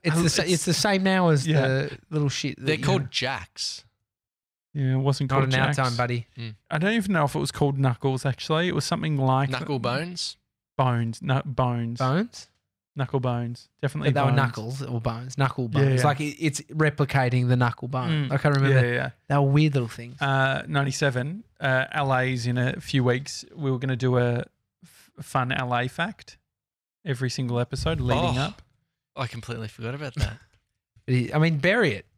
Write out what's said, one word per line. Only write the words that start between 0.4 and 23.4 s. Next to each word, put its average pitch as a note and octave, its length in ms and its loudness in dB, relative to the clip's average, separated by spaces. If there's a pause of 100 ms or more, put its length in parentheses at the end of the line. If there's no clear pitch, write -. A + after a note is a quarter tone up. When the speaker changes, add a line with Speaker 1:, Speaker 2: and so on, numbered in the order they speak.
Speaker 2:
it's E3 120 0
Speaker 1:
it's D#3+ 120 0
the F3 80 2
same G3 300 2
now F#3+ 260 4
as D3 180 4
Speaker 2:
Yeah. D3+ 140 4
Speaker 1:
the C3+ 360 0 (120)
little D3 200 0
shit - 280 -4
that B2+ 80 -10
Speaker 3:
They're D#3 120 2
Speaker 1:
you B2 60 -6
Speaker 3:
called F3+ 200 2
Speaker 1:
know. - 80 -6
Speaker 3:
Jacks. - 720 -6 (920)
Speaker 2:
Yeah, C3 200 0
it C3 40 2
wasn't C3+ 320 0
Speaker 1:
Not C3+ 120 0
Speaker 2:
called C3 120 2
Speaker 1:
in C3 60 2
our C3+ 80 4
Speaker 2:
Jacks. C#3 100 0
Speaker 1:
time, B2+ 180 0
buddy. A#2+ 300 -2 (140)
Speaker 3:
Mm. A2+ 160 -12 (160)
Speaker 2:
I D3+ 80 -2
don't G3 140 2
even G#3 200 0
know D#3 120 4
if C#3 100 -4
it D#3 40 -2
was C#3+ 120 -2
called C#3 260 0
Knuckles, C3+ 480 0
actually. D#3 420 -2
It F3 60 -2
was D3+ 120 -2
something D#3 320 -2
like C3 340 2
Speaker 3:
Knuckle C3+ 260 -4
Bones? C#3+ 600 -6 (380)
Speaker 2:
Bones. A#2 460 2
No, C3 240 0
Bones. A#2+ 540 -2
Speaker 1:
Bones? D3+ 480 -2 (460)
Speaker 2:
Knuckle C3+ 280 -2
Bones. A#2+ 480 -4 (120)
Definitely C#3 300 0
Speaker 1:
But B2 40 2
they C#3+ 100 2
were C3+ 100 4
Speaker 2:
Bones. - 0 -
Speaker 1:
knuckles B2 480 0
or A#2+ 160 -4
bones. A#2+ 380 -6
Knuckle C3 360 0
Speaker 2:
Yeah, C#3+ 80 2
Speaker 1:
bones. C3 200 4
Speaker 2:
yeah. C#3 60 4
Speaker 1:
Like, C#3 120 2
it, D3 240 -4
it's D3+ 200 0
replicating C3+ 840 2
the B2 80 6
knuckle B2 320 0
bone. C#3 400 -2
Speaker 2:
Mm. - 40 -6
Speaker 1:
Like, C#3+ 140 -2
I D3+ 40 6
remember C3+ 360 4
Speaker 2:
Yeah, A#2+ 80 0
yeah. B2+ 160 -2 (200)
Speaker 1:
they C#3 60 2
were C#3+ 80 4
weird D3 320 4
little B2 120 0
things. A#2+ 340 -12
Speaker 2:
Uh, C3+ 460 0
ninety-seven, C#3 760 -2 (160)
uh, C3 320 2
L C#3 200 0
A's B2+ 340 0
in B2 100 0
a B2+ 240 0
few C3 240 0
weeks. B2+ 400 -2 (100)